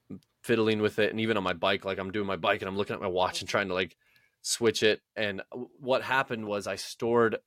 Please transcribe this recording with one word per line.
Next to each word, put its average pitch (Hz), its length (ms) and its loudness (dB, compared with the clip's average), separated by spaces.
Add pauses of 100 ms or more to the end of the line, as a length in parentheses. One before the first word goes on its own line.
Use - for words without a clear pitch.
(440)
fiddling 110 380 2
with 107 180 2
it. 104 120 2
And 110 100 -4
even 110 160 0
on 98 60 0
my 92 100 0
bike, 98 320 0
like, 95 140 -4
I'm 95 120 -6
doing 104 160 -4
my 98 100 -2
bike 101 240 0
and 98 60 -6
I'm 95 100 -6
looking 104 180 -4
at - 60 -10
my 101 60 -4
watch 90 340 0
and 95 80 -10
trying 101 180 0
to, 92 60 -4
like, 92 220 -2 (460)
switch - 420 2
it. 107 180 4 (160)
And 101 240 -4 (100)
w-, 123 180 -10 (100)
what 131 220 0
happened 127 460 0
was 104 200 -2
I 98 100 -4
stored, 117 680 2